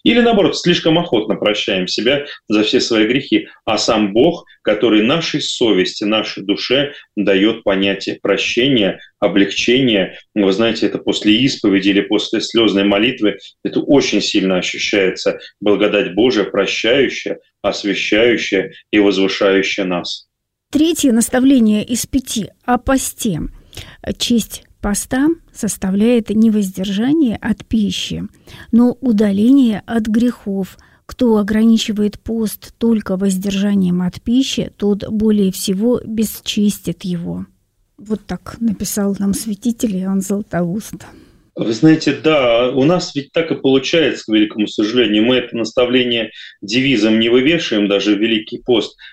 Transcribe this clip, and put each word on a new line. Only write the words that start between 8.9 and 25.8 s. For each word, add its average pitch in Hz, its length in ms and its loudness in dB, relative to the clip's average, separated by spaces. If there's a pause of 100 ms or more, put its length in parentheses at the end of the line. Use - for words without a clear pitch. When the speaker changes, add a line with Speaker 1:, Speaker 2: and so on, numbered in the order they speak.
Speaker 1:
облегчения. 104 1000 0 (160)
Вы 98 180 2
знаете, 113 320 0
это 92 140 -2
после 104 380 0
исповеди 101 520 0
или 98 140 2
после 104 400 -2
слезной 101 420 2
молитвы, 104 540 0 (260)
это - 160 -2
очень 127 400 2
сильно 95 380 0
ощущается, - 800 -2 (200)
благодать 101 560 0
Божия, 104 300 2
прощающая, 113 920 -2 (240)
освящающая 104 1080 0 (180)
и 107 80 2
возвышающая 98 880 2
нас. 87 420 -6 (420)
Speaker 2:
Третье 294 420 2
наставление 233 720 2
из - 220 -6
пяти - 420 -4 (160)
о 247 140 0
посте. 240 640 -2 (760)
Честь - 480 -2 (160)
поста 254 480 -2 (240)
составляет 214 800 0